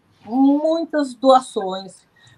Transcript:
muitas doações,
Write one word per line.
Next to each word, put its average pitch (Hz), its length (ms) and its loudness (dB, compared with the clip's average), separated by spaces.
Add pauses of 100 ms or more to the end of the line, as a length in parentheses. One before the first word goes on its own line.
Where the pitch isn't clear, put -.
(240)
muitas 294 920 -2
doações, 196 880 -2 (320)